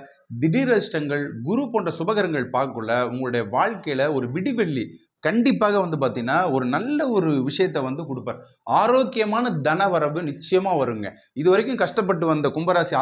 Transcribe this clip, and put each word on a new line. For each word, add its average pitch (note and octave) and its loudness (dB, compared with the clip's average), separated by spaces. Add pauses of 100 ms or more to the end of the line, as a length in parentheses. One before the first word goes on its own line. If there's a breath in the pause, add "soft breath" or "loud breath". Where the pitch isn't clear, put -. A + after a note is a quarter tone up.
(420 loud breath)
திடீர் A#3+ 2
அதிர்ஷ்டங்கள், D3 -2 (220)
குரு A#3 0 (100)
போன்ற F#3+ 0
சுபகரங்கள் E3+ 0
பார்க்கக்குள்ள A#2 -2 (180)
உங்களுடைய B2 -2 (140)
வாழ்க்கையில E3 0 (140)
ஒரு B2 -2
விடிவெள்ளி F#3 -2 (420 loud breath)
கண்டிப்பாக G#3 2
வந்து D#3+ -4
பாத்தீங்கன்னா B2 0 (160)
ஒரு C3 2 (100)
நல்ல C#4+ 0 (100)
ஒரு E3 2 (180)
விஷயத்தை D3+ 0
வந்து C#3 -6
கொடுப்பார். A#2+ -8 (420 loud breath)
ஆரோக்கியமான A3+ 2 (140)
தன F3+ 2
வரவு D#3 0 (100)
நிச்சயமா F#3 0
வருங்க. A2+ -2 (320 soft breath)
இது D#3+ 4
வரைக்கும் A3+ 0
கஷ்டப்பட்டு F3+ 0
வந்த D3 0
கும்பராசி E3 0